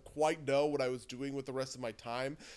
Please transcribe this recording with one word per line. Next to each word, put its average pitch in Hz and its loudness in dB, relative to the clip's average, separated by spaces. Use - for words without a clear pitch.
quite 156 0
know 139 6
what 143 2
I 127 4
was 127 -2
doing 135 -6
with 135 -4
the 139 -6
rest 131 -2
of 123 -10
my 117 -2
time. 127 -2